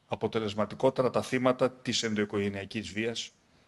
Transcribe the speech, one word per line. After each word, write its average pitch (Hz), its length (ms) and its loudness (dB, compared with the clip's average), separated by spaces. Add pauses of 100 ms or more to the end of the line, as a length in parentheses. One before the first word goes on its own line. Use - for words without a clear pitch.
αποτελεσματικότερα 110 1040 0
τα 107 120 0
θύματα 127 500 2
της - 320 -4
ενδοοικογενειακής 101 880 -2
βίας, 110 400 -6 (360)